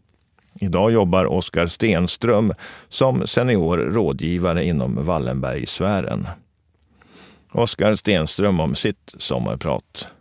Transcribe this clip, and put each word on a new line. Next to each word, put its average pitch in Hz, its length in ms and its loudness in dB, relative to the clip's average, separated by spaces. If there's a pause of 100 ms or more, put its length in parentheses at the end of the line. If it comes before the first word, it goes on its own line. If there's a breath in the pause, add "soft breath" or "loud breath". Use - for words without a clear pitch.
(540)
Idag 98 380 2
jobbar 92 320 4
Oskar 85 420 0
Stenström 104 880 2 (360 loud breath)
som 127 380 0
senior 95 520 2
rådgivare 85 840 0
inom 67 420 -2
Wallenbergsfären. 67 1200 -4 (1200 loud breath)
Oskar 107 420 0
Stenström 92 680 0
om 73 140 -2
sitt - 440 -4
sommarprat. 62 880 -6 (120)